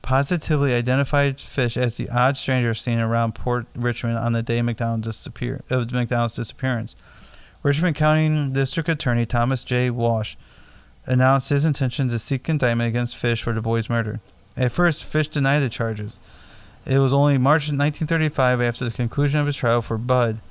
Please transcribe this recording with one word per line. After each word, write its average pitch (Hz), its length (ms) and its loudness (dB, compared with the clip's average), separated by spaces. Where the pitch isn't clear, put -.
positively 139 720 0
identified 135 680 0
Fish 123 340 -2
as 123 220 0
the 113 120 -6
odd 127 280 2
stranger 123 360 0
seen 117 260 -2
around 117 360 0
Port 120 300 -2
Richmond 120 420 -2
on 117 140 -2
the 117 100 0
day 117 200 -2
McDonald 117 400 -2
disappear-, 113 680 -6
of 120 220 0
McDonald's 120 460 -2
disappearance. 120 580 -6
Richmond 151 340 2
County 156 520 2
District 135 380 -2
Attorney 120 380 0
Thomas 123 400 0
J. 123 240 0
Walsh 117 480 -2
announced 131 440 4
his 143 160 2
intention 135 420 0
to 117 100 0
seek 127 300 -2
indictment 120 400 2
against 120 300 -2
Fish 117 240 0
for 120 100 -2
the 110 100 0
boy's 113 280 -2
murder. 110 320 -2
At 123 140 0
first, 170 340 0
Fish 151 220 -2
denied 143 320 0
the 135 100 0
charges. 110 500 -6
It 135 120 2
was 135 160 4
only 143 240 4
March 147 340 2
nineteen 147 360 -2
thirty-five, 147 520 2
after 120 240 -2
the 117 80 -2
conclusion 139 480 0
of 147 60 2
his 143 100 -2
trial 120 260 2
for 113 160 -4
Bud 120 420 0